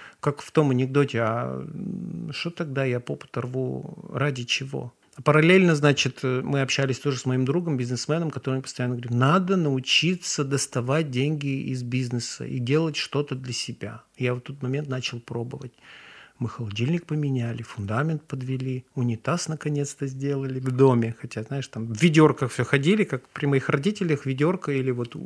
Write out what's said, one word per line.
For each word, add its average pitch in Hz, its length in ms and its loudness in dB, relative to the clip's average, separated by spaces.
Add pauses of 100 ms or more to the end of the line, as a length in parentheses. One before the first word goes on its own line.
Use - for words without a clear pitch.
(200)
как 147 220 -2
в - 100 -16
том 147 200 6
анекдоте: 131 500 2
«А, 120 400 -2
м, - 720 -8
шо - 160 -6
тогда 143 360 -4
я 123 140 0
попу-то 131 420 -8
рву? 131 720 -6
Ради 135 300 -2
чего?» 131 500 -6 (300)
Параллельно, 165 520 6
значит, 143 480 2
мы 135 380 0
общались 135 380 0
тоже 139 180 -2
с - 80 -6
моим 127 200 2
другом, 156 320 0
бизнесменом, 127 520 -2
который 131 320 -4
постоянно 123 340 -4
говорит: 120 160 -6
«Надо 170 440 4
научиться 151 880 0
доставать 135 680 0
деньги 139 600 -2
из 127 100 -4
бизнеса 123 640 -4
и 131 140 -4
делать 147 380 2
что-то 143 380 -4
для 127 180 -8
себя». 113 480 -8 (160)
Я 123 160 0
в 123 80 -6
тот 139 200 -12
момент 139 280 -2
начал 127 320 -6
пробовать. 123 500 -8 (720)
Мы 120 60 -2
холодильник 117 580 -2
поменяли, 127 580 -2
фундамент 120 600 -2
подвели, 131 640 -4 (100)
унитаз 123 540 -2
наконец-то 147 580 -4
сделали 135 540 -4
в 131 100 -2
доме. 123 500 6
Хотя, 113 220 -8
знаешь, 139 240 -6
там 113 260 -8
в 107 80 -2
ведерках 151 520 6
все 127 100 0
ходили, 160 400 4
как - 300 -4
при - 120 -4
моих 139 240 4
родителях 160 560 0
ведерко 147 460 0
или 131 200 0
вот 120 260 -4
у, - 80 -10